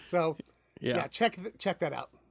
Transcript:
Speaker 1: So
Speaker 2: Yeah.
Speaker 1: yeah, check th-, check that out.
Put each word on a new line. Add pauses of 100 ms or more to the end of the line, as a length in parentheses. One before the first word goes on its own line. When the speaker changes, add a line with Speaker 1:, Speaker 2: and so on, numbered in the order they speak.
Speaker 1:
So (420)
Speaker 2:
Yeah.
Speaker 1:
yeah,
check
th-,
check
that
out. (220)